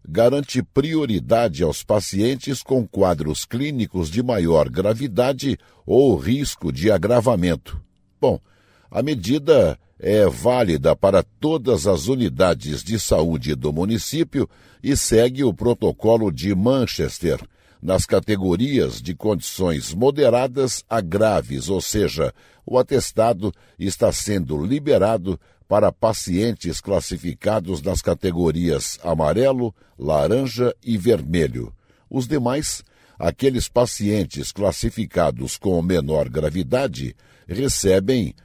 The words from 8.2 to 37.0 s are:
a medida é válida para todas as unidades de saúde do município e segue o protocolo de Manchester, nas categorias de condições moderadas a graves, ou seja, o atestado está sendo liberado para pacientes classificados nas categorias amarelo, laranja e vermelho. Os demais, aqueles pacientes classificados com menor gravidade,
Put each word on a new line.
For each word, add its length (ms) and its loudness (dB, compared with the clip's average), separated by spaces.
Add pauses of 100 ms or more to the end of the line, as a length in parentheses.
a 120 -4
medida 760 2 (200)
é 280 4
válida 680 2
para 280 4
todas 640 -2
as 200 0
unidades 760 0
de 160 -4
saúde 560 0
do 160 -4
município 800 -2 (340)
e 120 0
segue 480 2
o 100 2
protocolo 800 2
de 220 -2
Manchester, 840 0 (420)
nas 240 0
categorias 960 0
de 120 -8
condições 800 -4
moderadas 960 0
a 100 0
graves, 680 0
ou 100 0
seja, 540 -2 (320)
o 120 0
atestado 760 0 (260)
está 340 0
sendo 540 -4
liberado 720 0 (280)
para 240 2
pacientes 920 -2
classificados 1000 -4
nas 200 -2
categorias 1000 -2
amarelo, 720 0 (220)
laranja 840 0
e 140 -2
vermelho. 760 0 (380)
Os 180 -4
demais, 560 -4 (340)
aqueles 500 0
pacientes 840 -2
classificados 1040 -2
com 260 0
menor 480 0
gravidade, 840 -4 (320)